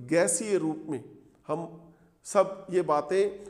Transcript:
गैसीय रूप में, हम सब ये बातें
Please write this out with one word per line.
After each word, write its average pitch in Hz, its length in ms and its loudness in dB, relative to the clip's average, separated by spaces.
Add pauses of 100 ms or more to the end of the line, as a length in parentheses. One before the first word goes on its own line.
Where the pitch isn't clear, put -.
गैसीय 190 500 2
रूप 156 300 -4
में, 131 140 -6 (460)
हम 165 320 -6 (460)
सब 190 440 2
ये 175 120 2
बातें 185 680 0